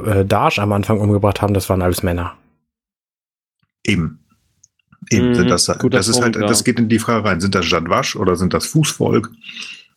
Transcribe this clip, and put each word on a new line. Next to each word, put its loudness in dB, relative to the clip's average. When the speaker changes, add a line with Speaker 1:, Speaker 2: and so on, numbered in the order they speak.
Speaker 1:
äh, 2
Dash 0
am 0
Anfang 0
umgebracht 2
haben, 0
das -2
waren 2
alles 0
Männer. -4
Speaker 2:
Eben. -2
Eben 2
Speaker 3:
Mhm, 2
Speaker 2:
sind 2
das, 0
Speaker 3:
guter 0
Speaker 2:
das 0
ist 2
Speaker 3:
Punkt, 0
Speaker 2:
halt, -2
Speaker 3:
ja. 2
Speaker 2:
das 2
geht 0
in 2
die 2
Frage -2
rein. 0
Sind -2
das 0
Jadwasch 0
oder 0
sind -2
das -2
Fußvolk 0